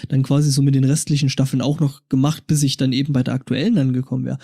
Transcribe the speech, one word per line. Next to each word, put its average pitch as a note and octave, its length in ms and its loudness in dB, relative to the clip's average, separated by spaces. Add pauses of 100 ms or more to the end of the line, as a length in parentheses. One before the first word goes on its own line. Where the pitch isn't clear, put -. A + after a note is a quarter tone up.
dann C3+ 160 0
quasi D3 260 2
so C3+ 120 2
mit C#3 120 4
den C3+ 100 4
restlichen C#3+ 440 0
Staffeln C3 320 -2
auch D3 200 -2
noch C#3+ 280 -2
gemacht, C#3 400 0
bis D3 160 2
ich C3 120 0
dann C3 160 0
eben D3 200 -2
bei B2+ 100 2
der B2 120 -2
aktuellen F3 440 -2
angekommen C3 460 -2
wär. B2+ 200 -6